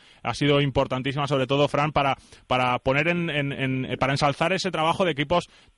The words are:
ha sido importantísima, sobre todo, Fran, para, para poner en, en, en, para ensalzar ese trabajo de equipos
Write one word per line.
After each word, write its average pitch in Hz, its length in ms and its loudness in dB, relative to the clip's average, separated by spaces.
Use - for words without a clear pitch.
ha 120 120 -4
sido 143 260 2
importantísima, 135 680 -2
sobre 131 200 0
todo, 139 220 2
Fran, 147 240 0
para, 139 260 2
para 127 340 2
poner 143 280 2
en, 170 220 -2
en, 143 220 -2
en, 131 460 -4
para 131 140 0
ensalzar 156 400 0
ese 185 180 -4
trabajo 165 360 0
de 165 60 2
equipos 151 360 -2